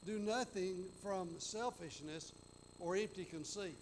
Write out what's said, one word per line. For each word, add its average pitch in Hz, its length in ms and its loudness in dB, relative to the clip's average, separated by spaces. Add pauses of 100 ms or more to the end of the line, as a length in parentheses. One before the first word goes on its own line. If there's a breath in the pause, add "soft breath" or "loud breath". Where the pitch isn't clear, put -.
Do 214 120 2
nothing 208 640 2 (180)
from 190 260 2 (100)
selfishness 160 920 -2 (480)
or 180 160 4
empty 196 280 2
conceit 170 580 -2